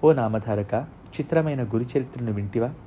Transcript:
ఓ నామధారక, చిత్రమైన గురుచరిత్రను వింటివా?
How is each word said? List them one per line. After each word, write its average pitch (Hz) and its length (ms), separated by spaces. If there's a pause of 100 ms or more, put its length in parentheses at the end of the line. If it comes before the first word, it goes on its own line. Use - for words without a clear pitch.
ఓ 156 100
నామధారక, 110 600 (460)
చిత్రమైన 151 440
గురుచరిత్రను 120 680
వింటివా? 101 380 (180)